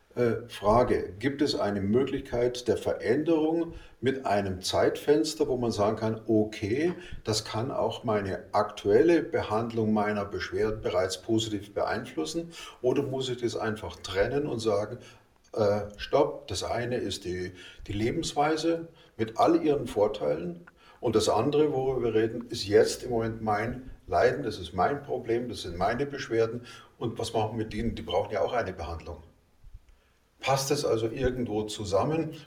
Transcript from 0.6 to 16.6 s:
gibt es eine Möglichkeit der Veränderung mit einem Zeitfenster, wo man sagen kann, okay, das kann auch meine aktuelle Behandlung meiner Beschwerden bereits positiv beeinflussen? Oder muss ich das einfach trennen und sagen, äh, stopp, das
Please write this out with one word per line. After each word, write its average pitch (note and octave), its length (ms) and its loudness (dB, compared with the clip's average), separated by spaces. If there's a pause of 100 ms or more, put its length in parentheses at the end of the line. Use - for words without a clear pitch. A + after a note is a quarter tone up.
gibt C3+ 220 -2
es B2 180 2
eine G2+ 220 0
Möglichkeit B2 880 0
der - 80 4
Veränderung D#3+ 960 0 (280)
mit C3 260 -2
einem G2 360 0
Zeitfenster, - 840 2
wo B2+ 80 0
man A#2 160 0
sagen G#2+ 240 2
kann, A2 320 -2
okay, A2+ 680 2 (300)
das A2 200 -2
kann - 280 -4
auch - 320 -2
meine G#2 480 -2
aktuelle D#3+ 680 4
Behandlung A2+ 680 0
meiner G#2 320 2
Beschwerden F#2 560 -2
bereits - 400 0
positiv G#2+ 540 -2
beeinflussen? - 800 -4 (280)
Oder B2+ 220 2
muss B2+ 260 -4
ich A#2 120 -4
das A#2 160 -2
einfach G#2+ 400 -6
trennen B2 500 0
und B2 140 -4
sagen, G#2+ 380 0 (540)
äh, G#2 280 2 (160)
stopp, - 500 0
das - 160 -6